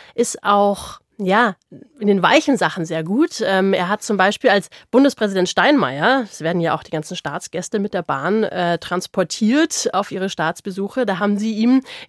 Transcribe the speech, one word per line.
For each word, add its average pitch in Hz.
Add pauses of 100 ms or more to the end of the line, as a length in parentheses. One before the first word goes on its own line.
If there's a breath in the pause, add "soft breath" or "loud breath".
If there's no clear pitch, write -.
(140 loud breath)
ist -
auch 202 (200)
ja, 202 (440)
in 208
den 196
weichen 277
Sachen 165
sehr 165
gut. 233
Ähm, 190
er 175
hat 208
zum 208
Beispiel 202
als 202 (200 loud breath)
Bundespräsident 214
Steinmeier, 190
es -
werden 175
ja 165
auch 156
die -
ganzen 156
Staatsgäste 170
mit 202
der 180
Bahn, 170
äh, 175
transportiert 214
auf 196
ihre 190
Staatsbesuche, 196
da 185
haben 208
sie 220
ihm 240 (260 loud breath)